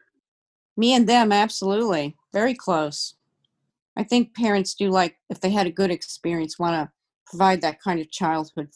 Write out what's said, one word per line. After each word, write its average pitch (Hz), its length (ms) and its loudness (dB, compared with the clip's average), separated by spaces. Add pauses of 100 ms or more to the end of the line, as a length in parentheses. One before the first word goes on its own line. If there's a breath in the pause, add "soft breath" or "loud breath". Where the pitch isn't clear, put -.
(760 soft breath)
Me 233 200 2
and 240 120 4
them, 226 260 4
absolutely. 202 840 0 (160)
Very 233 220 0
close. 156 580 -4 (880)
I 214 60 -4
think 240 300 0
parents 202 400 0
do, 202 160 -2
like, 185 260 2 (140)
if - 100 -10
they 185 80 0
had 196 180 2
a 170 60 -4
good 185 180 0
experience, 165 680 -6
wanna 170 340 -2 (320)
provide 185 380 0
that 156 180 -4
kind 175 180 -4
of 156 120 -8
childhood 156 640 -4